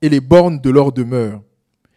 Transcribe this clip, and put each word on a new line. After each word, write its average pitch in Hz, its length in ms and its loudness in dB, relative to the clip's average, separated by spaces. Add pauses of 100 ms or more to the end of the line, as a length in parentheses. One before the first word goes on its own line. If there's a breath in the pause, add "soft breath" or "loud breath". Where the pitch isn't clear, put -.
et 151 80 0
les 143 100 2
bornes 170 400 2
de 131 100 -4
leur 139 220 2
demeure. 117 500 -6 (560)